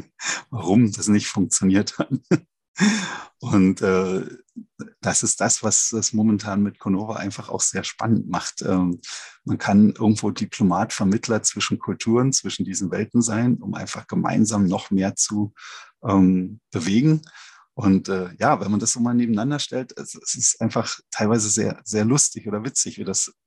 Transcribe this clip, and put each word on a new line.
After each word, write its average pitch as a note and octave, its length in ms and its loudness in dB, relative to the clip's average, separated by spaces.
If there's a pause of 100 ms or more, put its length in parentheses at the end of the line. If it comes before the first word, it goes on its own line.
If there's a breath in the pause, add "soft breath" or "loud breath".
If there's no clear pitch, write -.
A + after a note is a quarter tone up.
(200)
<laughs> - 300 -8
warum G#2+ 420 4
das G#2+ 160 -6
nicht G#2 200 4
funktioniert F#2+ 720 0
hat. - 100 -4 (1300 loud breath)
Und, G2 420 4
äh, F#2+ 440 0 (760)
das - 240 0
ist - 180 -2
das, - 220 0
was - 300 0
es A2 200 -2
momentan G#2+ 480 0
mit G2+ 180 -2
Chronova G#2 360 -2
einfach - 340 -8
auch - 120 -4
sehr - 220 -4
spannend - 460 -2
macht. - 320 -6
Ähm, F#2 380 0 (460 loud breath)
man A#2 120 -2
kann G#2 340 6
irgendwo G#2+ 400 0
Diplomat, G2 600 0
Vermittler G#2 520 0
zwischen - 360 -2
Kulturen, A#2+ 540 0
zwischen - 320 -4
diesen F#2 260 -6
Welten G#2+ 300 0
sein, A2+ 360 2
um G2+ 160 -8
einfach - 340 -10
gemeinsam G2 580 0
noch F#2+ 260 -2
mehr G2 240 0
zu, G#2 380 -2 (520 loud breath)
ähm, F#2+ 540 4 (120)
bewegen. A#2+ 500 2 (520 loud breath)
Und, F#2+ 360 2
äh, F#2 200 -2 (100)
ja, B2 220 2
wenn G2 100 -2
man G#2 80 2
das A2+ 120 -2
so B2+ 80 -4
mal A#2+ 140 0
nebeneinander A#2+ 460 0
stellt, - 380 -8
es, - 180 -14
es - 200 -8
ist - 260 -2
einfach A2+ 380 -2 (120)
teilweise G#2+ 380 0
sehr, G#2 340 -2
sehr G#2+ 220 0
lustig A#2+ 420 0
oder G#2 160 -4
witzig, - 340 -4
wie G2+ 80 -8
das - 280 -4 (140)